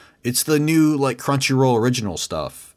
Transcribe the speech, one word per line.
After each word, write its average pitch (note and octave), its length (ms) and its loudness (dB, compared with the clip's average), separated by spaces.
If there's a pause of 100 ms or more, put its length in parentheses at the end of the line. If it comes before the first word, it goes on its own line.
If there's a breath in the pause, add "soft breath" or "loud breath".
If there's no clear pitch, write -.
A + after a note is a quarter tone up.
(240 loud breath)
it's B2 200 -2
the D3+ 160 2
new, D#3 360 2
like, C3+ 220 -2
Crunchyroll C3+ 600 0
original A2 400 0
stuff - 600 -10